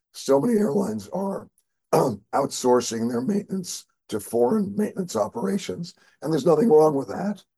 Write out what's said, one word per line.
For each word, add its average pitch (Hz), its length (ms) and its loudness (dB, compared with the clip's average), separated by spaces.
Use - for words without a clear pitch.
So 139 280 0
many 240 180 2
airlines 208 500 -2
are, 196 380 -6
um, 135 280 2
outsourcing 123 760 0
their 120 120 -2
maintenance 190 640 -4
to 107 100 -4
foreign 120 560 0
maintenance 202 400 -4
operations, 202 800 -4
and 156 100 -4
there's 143 140 0
nothing 151 240 4
wrong 151 260 6
with 135 140 -4
that. 196 340 -6